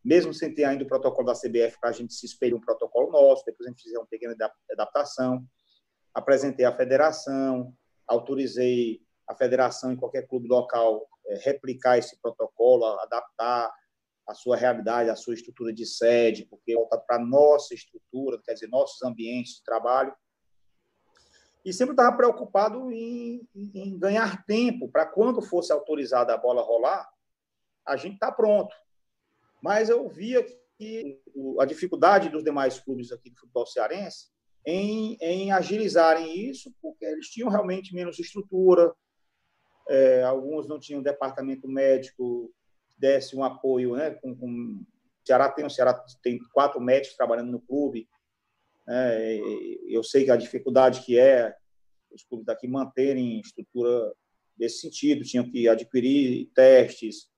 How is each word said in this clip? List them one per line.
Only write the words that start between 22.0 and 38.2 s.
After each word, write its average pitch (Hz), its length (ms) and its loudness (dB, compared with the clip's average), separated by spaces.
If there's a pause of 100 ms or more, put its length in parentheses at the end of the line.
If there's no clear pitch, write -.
preocupado 240 760 0
em, 233 500 -10 (140)
em, 202 180 -14
em 196 240 -10
ganhar 202 480 -2
tempo 233 420 -2
pra 156 160 2
quando 226 380 0
fosse 170 320 -2
autorizada 127 580 0
a 110 60 0
bola 123 240 0
rolar, 127 480 0 (720)
a 139 140 -4
gente 196 220 -12
tá 254 120 -2
pronto. 208 440 0 (880)
Mas 214 260 0
eu 233 180 2
via 220 380 -2 (320)
que 214 420 -12 (140)
o, 135 260 -6
a 135 60 4
dificuldade 165 640 2
dos 151 140 -8
demais 139 360 -2
clubes 127 320 -10
aqui 123 200 -18
do - 80 -20
futebol 120 260 -6
cearense 160 600 -8 (360)
em, 208 560 -6
em 185 320 -4
agilizarem 165 960 0
isso, 269 320 -14
porque 311 240 -14
eles 160 260 -10
tinham 240 200 -6
realmente 190 460 -4
menos 175 240 -8
estrutura, 185 720 4 (960)